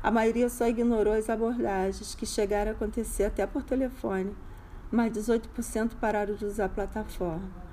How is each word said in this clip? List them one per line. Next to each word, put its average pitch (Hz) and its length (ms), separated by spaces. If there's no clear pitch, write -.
A 220 80
maioria 226 380
só 240 180
ignorou 226 460
as 220 160
abordagens, 220 840
que - 120
chegaram 208 460
a - 20
acontecer 214 500
até 285 240
por 277 160
telefone, 226 720
mas 226 220
dezoito 226 360
por 240 140
cento 226 320
pararam 208 400
de 208 100
usar 208 200
a 190 40
plataforma. 190 800